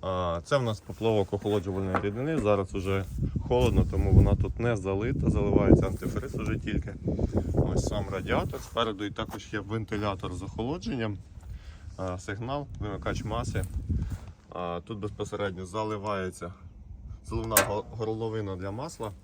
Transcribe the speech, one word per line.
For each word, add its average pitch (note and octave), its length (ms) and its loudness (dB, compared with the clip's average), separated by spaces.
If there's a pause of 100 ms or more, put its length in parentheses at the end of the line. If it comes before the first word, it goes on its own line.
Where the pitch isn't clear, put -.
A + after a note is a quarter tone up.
А, F2+ 440 -2
це C#3+ 120 2
в C3+ 60 4
нас A2 180 -2
поплавок G#2+ 520 2
охолоджувальної F#2+ 680 0
рідини, B2+ 360 -2
зараз G2+ 360 2
уже G2 300 0 (440)
холодно, B2 420 6
тому G2 220 4
вона G2+ 220 10
тут - 260 0
не A#2 160 2
залита, G2 540 0
заливається G2+ 560 8
антифриз - 480 -4
уже G#2+ 240 -2
тільки. G2+ 360 -2 (600)
Ось - 320 2
сам G#2 260 0
радіатор, B2+ 480 0
спереду A2 440 -2
і G2+ 60 -2
також - 420 -8
є G#2+ 80 -2
вентилятор G2+ 760 -2
з F2 80 -6
охолодженням, A2+ 760 -4 (800)
а, F#2 220 -4
сигнал, A#2+ 480 -6 (140)
вимикач G2+ 440 -4
маси. G#2 400 -2 (840)
А, F2 360 -4
тут A2 120 -8
безпосередньо G2 680 -4
заливається G2 880 -4 (800)
заливна A2+ 240 2
го-, G#2+ 340 4
горловина A2 680 -4
для F#2+ 140 -6
масла. A2+ 420 -8 (120)